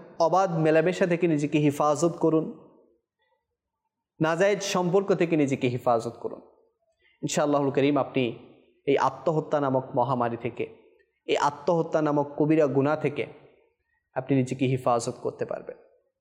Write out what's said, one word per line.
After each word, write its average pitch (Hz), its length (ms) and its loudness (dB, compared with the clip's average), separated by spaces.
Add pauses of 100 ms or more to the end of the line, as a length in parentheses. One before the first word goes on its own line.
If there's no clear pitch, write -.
(180)
অবাধ 170 400 2
মেলামেশা 160 480 2
থেকে 170 220 2
নিজেকে 151 300 0
হেফাজত 147 600 2
করুন, 160 500 -2 (1500)
নাজায়েজ 185 420 0
সম্পর্ক 190 520 0
থেকে 170 220 0
নিজেকে 135 320 0
হেফাজত 120 520 0
করুন। - 200 -10 (840)
ইনশাআল্লাহুল 147 480 0
করিম, 143 260 2
আপনি 123 420 -2 (480)
এই 143 120 2
আত্মহত্যা 151 600 -2
নামক 131 240 0 (100)
মহামারী 120 420 0
থেকে, 113 300 -8 (600)
এই 147 100 0
আত্মহত্যা 165 640 0
নামক 147 340 0
কবিরা 156 300 4
গুনাহ 139 300 2
থেকে 143 300 -4 (880)
আপনি 139 220 -2
নিজেকে 131 300 0
হেফাজত 123 560 -2
করতে - 220 -8
পারবেন। - 320 -10 (440)